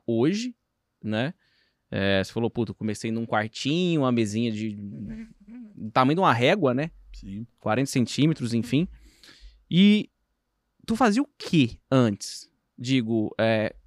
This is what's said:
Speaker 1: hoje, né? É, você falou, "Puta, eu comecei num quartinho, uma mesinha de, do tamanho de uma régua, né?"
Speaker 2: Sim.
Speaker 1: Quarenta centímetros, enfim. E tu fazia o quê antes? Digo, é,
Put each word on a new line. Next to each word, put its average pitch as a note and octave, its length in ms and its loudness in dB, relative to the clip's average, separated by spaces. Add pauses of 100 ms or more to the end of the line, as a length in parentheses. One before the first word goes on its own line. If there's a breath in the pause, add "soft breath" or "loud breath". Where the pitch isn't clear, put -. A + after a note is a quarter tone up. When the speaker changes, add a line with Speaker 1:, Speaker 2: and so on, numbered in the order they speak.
Speaker 1:
hoje, F#3 480 0 (480)
né? A2+ 300 -2 (580)
É, G2 320 0
você - 80 -6
falou, A#2 200 -2
"Puta, G#2+ 220 -4
eu - 20 -8
comecei A2 360 -4
num A2+ 140 -4
quartinho, C#3+ 800 0
uma B2+ 100 2
mesinha A2+ 400 0
de, G#2+ 240 -6
do A2 1120 -14
tamanho C3 260 2
de F#3 40 -2
uma E3+ 140 4
régua, C3 400 2
né?" D3+ 160 -4 (240)
Speaker 2:
Sim. G#2 320 -12 (120)
Speaker 1:
Quarenta A2+ 320 -2
centímetros, B2+ 640 0
enfim. C3 340 0 (840 soft breath)
E G#3 420 4 (760)
tu A3+ 80 -2
fazia A3+ 280 2
o C#4+ 60 -4 (100)
quê C3+ 400 2 (120)
antes? A#2+ 600 0 (280)
Digo, A#2 600 0
é, A2 340 0 (120)